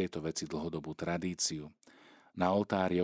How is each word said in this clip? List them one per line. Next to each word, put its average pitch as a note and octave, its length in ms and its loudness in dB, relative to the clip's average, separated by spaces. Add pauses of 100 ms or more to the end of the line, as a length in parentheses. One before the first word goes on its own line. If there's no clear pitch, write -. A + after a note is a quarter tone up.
tejto E2+ 200 -4
veci D#2+ 240 -2
dlhodobú D#2 480 -6
tradíciu. E2+ 720 -2 (640)
Na F#2 240 4
oltári F#2+ 480 2